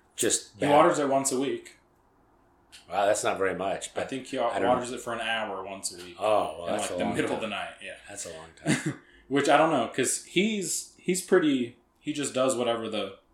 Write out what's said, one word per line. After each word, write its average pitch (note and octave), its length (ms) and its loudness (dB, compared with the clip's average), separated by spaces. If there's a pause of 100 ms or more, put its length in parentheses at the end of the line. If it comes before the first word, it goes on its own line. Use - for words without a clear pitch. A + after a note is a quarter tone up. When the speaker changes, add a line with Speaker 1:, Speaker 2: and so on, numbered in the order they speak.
(140)
Speaker 1:
just - 400 -2
Speaker 2:
He G#2 60 -8
Speaker 1:
bad? C#3+ 100 2
Speaker 2:
waters D3+ 300 8
it C#3 80 0
once C3+ 240 2
a B2+ 80 0
week. A#2+ 360 -4 (1120)
Speaker 1:
Wow, G2 180 2
that's G#2+ 180 2
not G2 140 0
very F#2+ 180 0
much. F#2 320 -4
Speaker 2:
I - 80 -14
Speaker 1:
But F#2 140 -6
Speaker 2:
think C3 180 -8
he C3 100 -6
Speaker 1:
I A#2+ 220 0
don't A#2+ 80 2
Speaker 2:
waters B2 240 2
it A#2 80 -10
for A#2+ 140 -8
an A2+ 60 -8
hour G#2+ 440 -4
once G2 280 -8
a F2 40 -16
week. F2 220 -16
Speaker 1:
Oh, G2 400 2
well, E2+ 100 -8
Speaker 2:
in, F#2 80 -2
Speaker 1:
that's - 140 -4
Speaker 2:
like, - 0 -
Speaker 1:
a F2+ 80 -4
Speaker 2:
the G#2+ 80 0
Speaker 1:
long G#2+ 100 -2
Speaker 2:
middle - 140 0
Speaker 1:
time. A2+ 60 -2
Speaker 2:
of A2 60 -6
the G#2+ 60 -4
night, F#2 340 -8
yeah. F#2+ 120 -14 (140)
Speaker 1:
That's G2+ 180 -12
a E2+ 60 -12
long D#2+ 160 -14 (160)
time. - 360 -2 (120)
Speaker 2:
<laughs> - 160 -20
Which C#3+ 200 2
I D3 80 8
don't D#3+ 140 6
know, B2 180 0
'cause - 380 -2
he's, G3 720 -2
he's F3+ 260 -2
pretty, C#3 540 2 (220)
he D3 140 -8
just C3+ 220 -4
does B2+ 220 2
whatever A#2 320 -2
the G2 280 -6 (180)